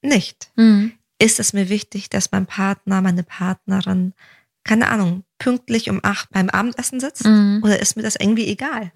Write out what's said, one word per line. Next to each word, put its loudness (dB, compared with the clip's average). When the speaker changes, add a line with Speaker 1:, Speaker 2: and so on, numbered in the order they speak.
Speaker 1:
nicht? -2
Speaker 2:
Mhm. 6
Speaker 1:
Ist 4
es -2
mir 0
wichtig, -6
dass -4
mein 0
Partner, -2
meine 0
Partnerin, -2
keine 2
Ahnung, -2
pünktlich -2
um -2
acht -4
beim 0
Abendessen -4
sitzt? -6
Speaker 2:
Mhm. 4
Speaker 1:
Oder 2
ist -2
mir -6
das -4
irgendwie 0
egal? -6